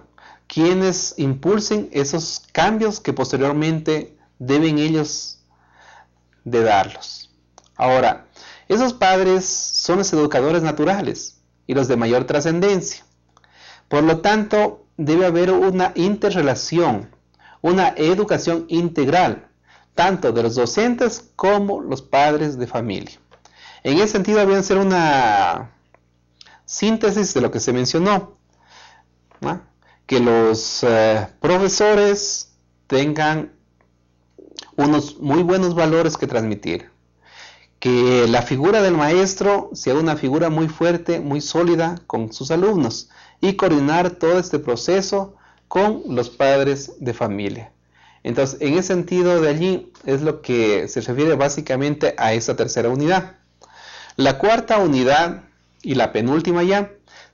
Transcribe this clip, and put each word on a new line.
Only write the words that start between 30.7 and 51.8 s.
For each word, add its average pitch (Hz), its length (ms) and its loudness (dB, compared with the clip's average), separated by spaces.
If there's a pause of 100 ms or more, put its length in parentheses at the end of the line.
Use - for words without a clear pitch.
eh, 110 440 2 (140)
profesores 202 1120 0 (340)
tengan 151 640 -2 (1200)
unos 147 440 0
muy 151 240 0
buenos 175 320 0
valores 160 420 2
que 147 100 -4
transmitir, 110 600 -4 (880)
que 123 480 4
la 120 140 2
figura 165 400 0
del 185 140 2
maestro 190 800 0
sea 131 220 -2
una 160 200 0
figura 156 340 0
muy 156 180 0
fuerte, 170 520 -2
muy 147 220 -4
sólida 170 640 0
con 113 260 -6
sus 139 180 -8
alumnos, 175 580 0 (320)
y 190 120 0
coordinar 175 580 2
todo 175 280 0
este 175 200 -4
proceso 185 760 -2 (320)
con 208 400 0
los 123 220 -2
padres 139 720 0
de 123 140 -6
familia. 107 580 -6 (520)
Entonces, 135 380 -2
en 143 120 0
ese 190 200 0
sentido 175 460 2
de 156 100 2
allí 180 420 -2 (140)
es 139 160 0
lo 156 200 -4
que 107 460 0
se 120 140 -6
refiere 143 340 0
básicamente 143 800 -2